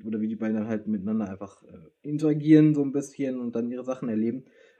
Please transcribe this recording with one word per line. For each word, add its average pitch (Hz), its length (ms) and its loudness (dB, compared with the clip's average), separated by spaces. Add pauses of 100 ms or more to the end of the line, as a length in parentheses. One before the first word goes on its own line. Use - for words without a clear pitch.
oder 110 160 -4
wie 110 80 -2
die 113 80 -6
beiden 110 200 -2
dann 107 120 -4
halt 107 180 -6
miteinander 107 440 -4
einfach, 98 320 -14
äh, - 460 -20
interagieren 151 640 6
so 143 80 2
ein 135 100 -2
bisschen 135 480 -4
und 120 160 -6
dann 120 140 -4
ihre 127 140 -8
Sachen 127 260 -6
erleben. 113 340 -2 (360)